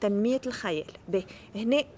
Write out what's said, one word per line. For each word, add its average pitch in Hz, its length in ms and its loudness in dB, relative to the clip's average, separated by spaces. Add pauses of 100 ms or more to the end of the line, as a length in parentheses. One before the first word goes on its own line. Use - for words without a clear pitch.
تنميه 214 460 2
الخيال. 185 460 -4 (160)
باهي، 185 160 0 (300)
هنا 233 300 2 (140)